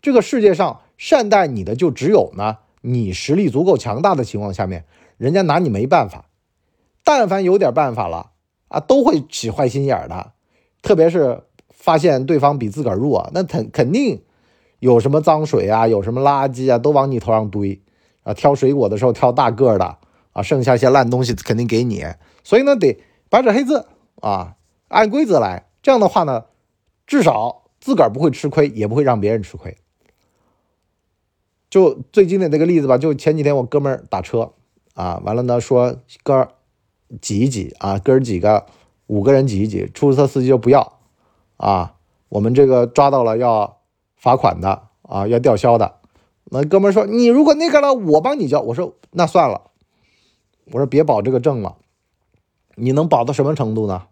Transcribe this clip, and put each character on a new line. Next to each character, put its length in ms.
这 120
个 80
世 200
界 120
上 280
善 300
待 180
你 160
的 140
就 160
只 180
有 260
呢， 220
你 320
实 240
力 120
足 140
够 160
强 240
大 140
的 80
情 160
况 120
下 140
面， 180
人 160
家 100
拿 180
你 100
没 160
办 220
法。 160
但 240
凡 160
有 120
点 160
办 220
法 140
了 240
啊， 140
都 240
会 240
起 200
坏 200
心 160
眼 120
儿 120
的。 240
特 140
别 120
是 360
发 260
现 300
对 140
方 180
比 100
自 140
个 80
儿 60
弱， 360
那 120
肯， 260
肯 220
定 320
有 180
什 100
么 120
脏 260
水 240
啊， 160
有 160
什 100
么 80
垃 280
圾 240
啊， 60
都 120
往 180
你 120
头 100
上 180
堆 320
啊。 100
挑 220
水 180
果 140
的 100
时 60
候 80
挑 180
大 220
个 180
儿 80
的 200
啊， 100
剩 220
下 100
一 40
些 120
烂 180
东 160
西 100
肯 220
定 120
给 160
你。 200
所 160
以 40
呢， 120
得 260
白 120
纸 120
黑 120
字 220
啊， 360
按 200
规 160
则 140
来。 300
这 120
样 80
的 80
话 160
呢， 220
至 160
少 400
自 160
个 80
儿 80
不 80
会 140
吃 160
亏， 220
也 180
不 80
会 80
让 160
别 100
人 100
吃 160
亏。 220
就 320
最 140
经 120
典 120
的 80
一 20
个 60
例 160
子 40
吧， 120
就 160
前 200
几 80
天 140
我 60
哥 180
们 100
儿 200
打 100
车 320
啊， 320
完 100
了 60
呢 180
说 380
哥 120
儿 160
挤 180
一 80
挤 300
啊， 200
哥 140
儿 80
几 180
个 280
五 160
个 100
人 140
挤 140
一 60
挤， 280
出 160
租 60
车 100
司 160
机 60
就 100
不 100
要 300
啊， 380
我 100
们 140
这 140
个 200
抓 220
到 160
了 140
要 400
罚 200
款 240
的 280
啊， 260
要 120
吊 180
销 220
的。 160
那 180
哥 160
们 120
儿 20
说 160
：“你 200
如 140
果 120
那 160
个 100
了， 140
我 260
帮 180
你 80
交。” 140
我 140
说 200
：“那 140
算 220
了。” 220
我 80
说 60
：“别 180
保 200
这 80
个 100
证 220
了。” 160
你 160
能 160
保 160
到 80
什 120
么 100
程 200
度 120
呢？ 260